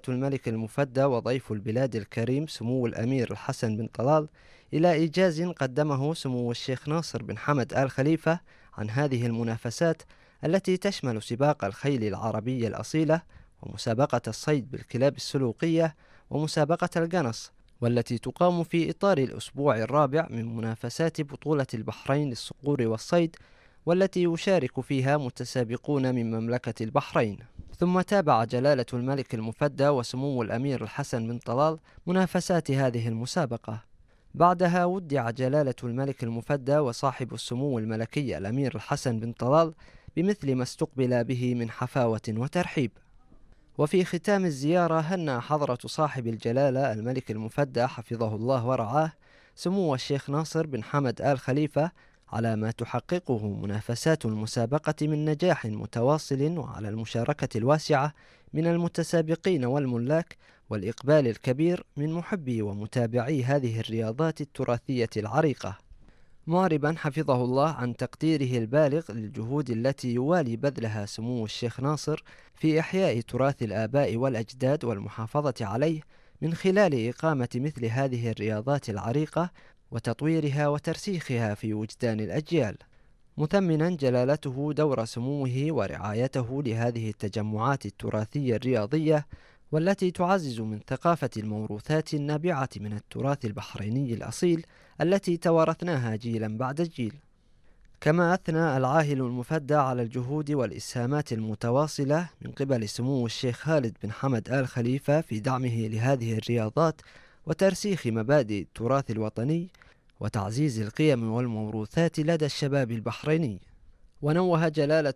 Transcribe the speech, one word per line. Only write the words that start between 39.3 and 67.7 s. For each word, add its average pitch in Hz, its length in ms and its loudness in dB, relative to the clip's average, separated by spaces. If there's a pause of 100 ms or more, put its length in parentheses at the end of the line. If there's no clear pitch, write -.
طلال 156 420 4 (420)
بمثل 160 400 0
ما 127 80 0
استقبل 123 600 0
به 123 320 0
من 117 160 -2
حفاوة 120 580 0
وترحيب. 135 600 -2 (840)
وفي 170 280 4
ختام 190 400 0
الزيارة 160 540 2
هنأ 156 400 0
حضرة 143 460 0
صاحب 135 420 -2
الجلالة 127 680 2
الملك 120 380 -4
المفدى 120 560 0
حفظه 113 480 -4
الله 117 300 0
ورعاه 131 460 2 (440)
سمو 180 400 0
الشيخ 139 340 -2
ناصر 160 380 0
بن 123 160 -4
حمد 139 380 0
آل 131 180 2
خليفة 147 520 0 (380)
على 113 260 0
ما 110 160 0
تحققه 120 760 -2
منافسات 107 800 -2
المسابقة 117 840 -2
من 151 180 0
نجاح 156 400 2
متواصل، 131 920 0
وعلى 107 320 -8
المشاركة 113 680 -2
الواسعة 147 560 2 (400)
من 160 140 0
المتسابقين 170 1000 0
والملاك 131 720 0 (320)
والإقبال 123 580 2
الكبير 147 560 0 (140)
من 151 160 -2
محبي 156 480 -4
ومتابعي 113 840 0
هذه 123 360 2
الرياضات 113 600 0
التراثية 123 760 0
العريقة، 110 600 0 (720)
معربا 160 500 4
حفظه 139 460 0
الله 135 260 4
عن 123 260 -4